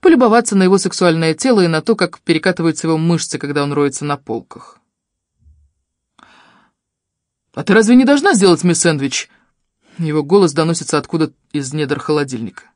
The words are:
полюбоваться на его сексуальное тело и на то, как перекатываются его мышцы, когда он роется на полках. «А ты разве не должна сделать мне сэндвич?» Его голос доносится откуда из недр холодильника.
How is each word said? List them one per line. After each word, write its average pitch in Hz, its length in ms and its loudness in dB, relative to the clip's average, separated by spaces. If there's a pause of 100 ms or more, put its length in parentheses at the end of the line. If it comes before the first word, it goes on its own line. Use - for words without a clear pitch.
полюбоваться 240 560 4
на 190 60 4
его 190 160 4
сексуальное 165 560 0
тело 240 260 2
и 180 60 4
на 160 160 -2
то, 220 140 0
как 175 240 -6
перекатываются 165 680 -2
его 160 120 0
мышцы, 160 400 -2
когда 143 240 -4
он 143 100 -4
роется 143 320 -2
на 143 120 -6
полках. - 600 -14 (2750)
«А 135 100 -12
ты 202 120 0
разве 226 220 4
не 254 80 6
должна 285 300 2
сделать 180 300 2
мне 175 100 2
сэндвич?» 143 540 -2 (720)
Его 151 260 -2
голос 175 280 2
доносится 160 460 -2
откуда 160 340 -4 (200)
из 139 200 -8
недр 143 280 -4
холодильника. 127 640 -6 (120)